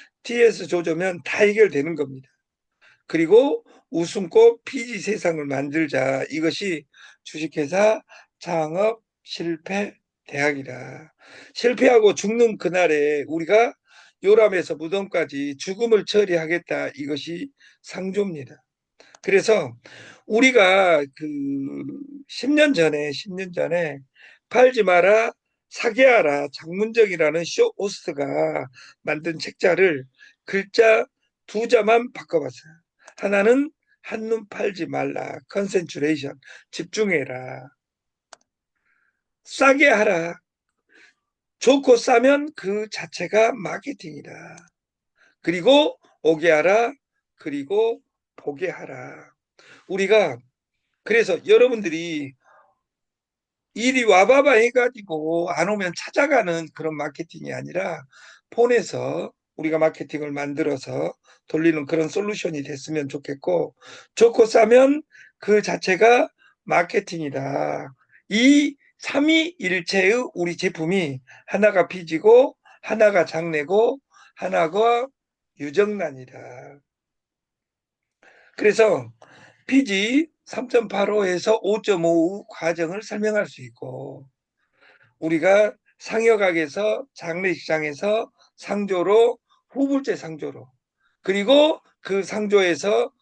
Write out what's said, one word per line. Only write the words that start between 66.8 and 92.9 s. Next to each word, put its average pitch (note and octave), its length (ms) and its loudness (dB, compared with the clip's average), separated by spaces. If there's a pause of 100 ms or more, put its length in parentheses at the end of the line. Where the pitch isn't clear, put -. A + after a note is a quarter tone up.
이 C#4+ 480 4 (220)
삼위일체의 A#3+ 1400 0
우리 F3 240 -4
제품이 E3 600 -4 (260)
하나가 G3 420 2
피지고 F#3 640 4 (280)
하나가 G#3 420 2
장내고 E3+ 720 -2 (360)
하나가 F#3+ 720 0 (520)
유정란이다. C#3+ 1200 -6 (1800)
그래서 G3+ 540 2 (560)
피지 A#3+ 640 0 (200)
삼 B3+ 220 -10
점 A#3 180 2
팔오에서 G3+ 720 -2
오점오 F3+ 880 0
과정을 E3+ 560 -6
설명할 G#3+ 420 -4
수 C#3 160 -20
있고, C3 680 -16 (920)
우리가 F#3 580 2 (220)
상여각에서 G#3 1120 0
장례식장에서 E3+ 1200 -4 (240)
상조로, G3+ 800 0 (300)
후불제 C4+ 480 -2
상조로, D3 500 -14 (540)
그리고 C4+ 600 2 (180)
그 G3 220 -4
상조에서 G3+ 1000 0